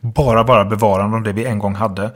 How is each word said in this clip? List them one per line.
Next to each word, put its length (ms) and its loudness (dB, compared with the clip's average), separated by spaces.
bara 420 2
vara 220 6
bevarande 520 0
av 60 -4
det 100 -4
vi 120 -4
en 140 -4
gång 160 -4
hade, 420 -4